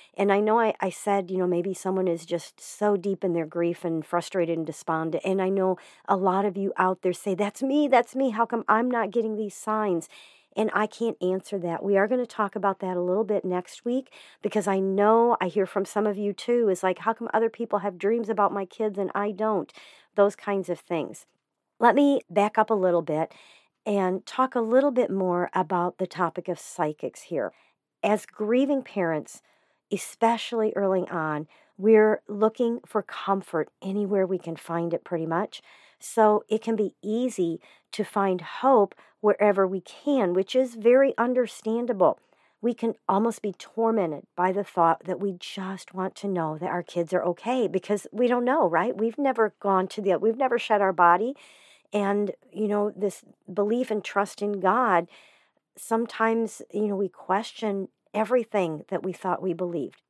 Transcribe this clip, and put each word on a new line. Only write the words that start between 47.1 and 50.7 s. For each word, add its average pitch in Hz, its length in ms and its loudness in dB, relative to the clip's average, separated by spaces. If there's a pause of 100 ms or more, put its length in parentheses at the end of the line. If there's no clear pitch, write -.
are 180 120 0
okay, 226 440 -2
because 190 440 -2
we 247 160 2
don't 247 180 2
know, 254 240 2
right? 170 260 0
We've 226 220 -2
never 254 420 2
gone 190 300 2
to - 120 -8
the, 190 180 2
we've 226 180 0
never 247 220 0
shed 214 200 2